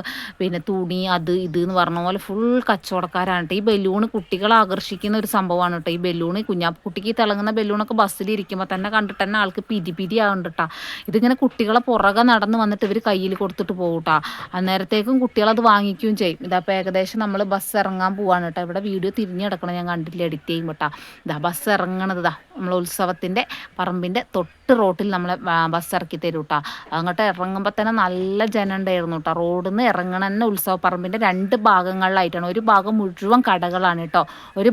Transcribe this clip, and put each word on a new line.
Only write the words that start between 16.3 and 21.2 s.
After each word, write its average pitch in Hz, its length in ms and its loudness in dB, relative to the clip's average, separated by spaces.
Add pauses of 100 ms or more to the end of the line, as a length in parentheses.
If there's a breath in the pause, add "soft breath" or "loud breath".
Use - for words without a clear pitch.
ഇതപ്പോൾ 180 340 0
ഏകദേശം 190 460 -2
നമ്മൾ 196 160 -2 (140)
ബസ് 196 260 -4
ഇറങ്ങാൻ 190 400 0
പോവാണ് 180 320 2
ട്ടോ. 180 140 -4
ഇവിടെ 190 220 -4
വീഡിയോ 190 300 -2
തിരിഞ്ഞ് 185 280 -4
കിടക്കണം, 180 340 -4
ഞാൻ 175 120 -4
കണ്ടില്ല 170 360 -4
എഡിറ്റ് 156 220 -8
ചെയ്യുമ്പോൾ 165 280 -4
ട്ടോ. 151 80 -2 (380 loud breath)